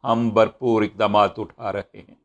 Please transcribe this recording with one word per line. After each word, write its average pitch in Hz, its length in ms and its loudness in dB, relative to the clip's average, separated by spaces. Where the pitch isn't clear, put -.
हम 117 260 0
भरपूर 110 540 0
इक़दामात 104 540 0
उठा 104 320 -10
रहे 98 280 -12
हैं। - 260 -20